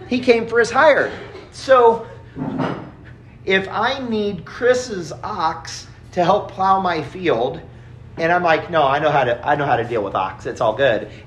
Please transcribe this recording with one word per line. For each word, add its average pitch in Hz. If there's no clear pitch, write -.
he 247
came 226
for 226
his 226
hire. 262
So 240
if 190
I 254
need 202
Chris's 233
ox 175
to 175
help 196
plow 190
my 170
field, 139
and 165
I'm 180
like, 160
"No, 160
I 139
know 151
how 143
to, 120
I 147
know 143
how 123
to 113
deal 113
with 98
ox. 95
It's 120
all 110
good." 120